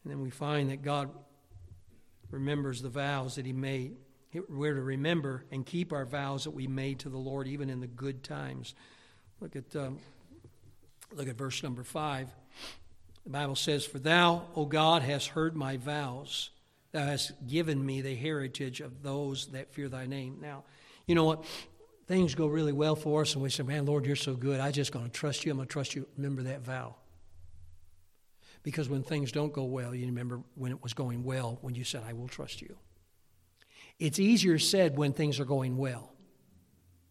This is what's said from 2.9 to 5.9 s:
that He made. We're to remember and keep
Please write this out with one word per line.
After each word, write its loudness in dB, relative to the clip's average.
that -4
He -2
made. -2
We're 0
to -2
remember 0
and -4
keep -2